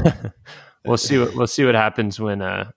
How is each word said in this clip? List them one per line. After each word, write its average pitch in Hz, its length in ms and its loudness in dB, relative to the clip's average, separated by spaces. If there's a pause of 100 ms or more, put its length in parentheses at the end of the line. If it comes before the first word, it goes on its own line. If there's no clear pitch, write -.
(340)
<laughs> - 520 -20
we'll 113 120 2
see 131 220 0
what, 117 160 0
we'll 123 120 0
see - 160 0
what 123 120 4
happens 107 440 0
when, 104 220 -4
uh, 98 360 -6